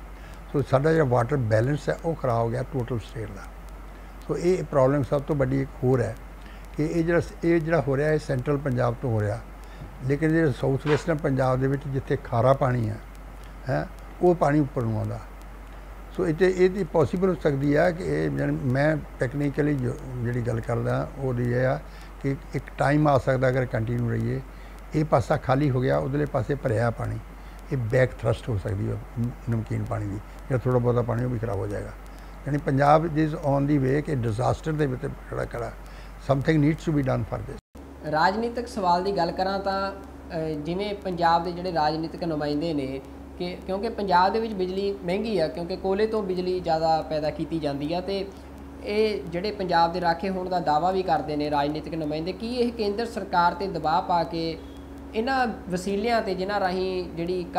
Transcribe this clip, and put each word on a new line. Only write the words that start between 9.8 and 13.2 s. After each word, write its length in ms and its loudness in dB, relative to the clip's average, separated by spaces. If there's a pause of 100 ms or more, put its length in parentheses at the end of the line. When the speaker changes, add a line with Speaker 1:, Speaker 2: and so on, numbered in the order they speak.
Speaker 1:
ਲੇਕਿਨ 220 2
ਜਿਹੜੇ 220 4
ਸਾਊਥ 360 0
ਵੈਸਟਰਨ 300 2
ਪੰਜਾਬ 420 2
ਦੇ 80 2
ਵਿੱਚ 200 0
ਜਿੱਥੇ 360 -2
ਖਾਰਾ 300 6
ਪਾਣੀ 360 2
ਹੈ, 80 -6 (720)